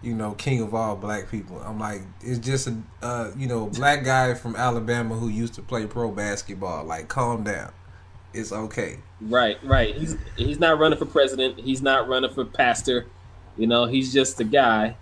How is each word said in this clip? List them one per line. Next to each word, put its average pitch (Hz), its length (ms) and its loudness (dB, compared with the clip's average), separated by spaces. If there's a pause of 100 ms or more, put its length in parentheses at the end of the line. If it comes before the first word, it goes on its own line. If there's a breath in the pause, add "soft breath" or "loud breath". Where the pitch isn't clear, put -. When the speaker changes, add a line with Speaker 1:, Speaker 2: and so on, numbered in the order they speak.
Speaker 1:
you 117 120 -6
know, 107 180 -4
king 123 300 0
of 104 120 -4
all 110 220 0
black 101 340 -6
people. 110 300 -8
I'm 107 180 -8
like, 104 240 -6 (200)
it's 123 180 -4
just 131 260 -2
a, 117 100 -4 (260)
uh, 120 340 -4
you 135 100 -4
know, 117 200 -2
black 135 360 2
guy 127 320 4
from 117 220 -6
Alabama 117 580 0
who 113 140 -2
used 113 260 -2
to 110 80 -14
play 110 240 -4
pro 117 240 -2
basketball. 98 760 -4
Like, 82 240 -8
calm 120 360 -2
down. 92 260 -4 (640 soft breath)
It's 110 160 -8
okay. 107 480 -6 (220)
Speaker 2:
Right, 110 440 2
right. 123 300 4
He's, 160 220 -6 (200)
he's 143 220 -2
not 160 220 6
running 156 180 6
for 156 80 -2
president. 131 540 4
He's 131 220 -2
not 135 260 4
running 131 240 0
for 135 120 -4
pastor. 120 640 0 (500)
You 110 120 2
know, 120 160 6
he's 131 280 0
just 135 280 2
a 117 40 2
guy. 113 580 4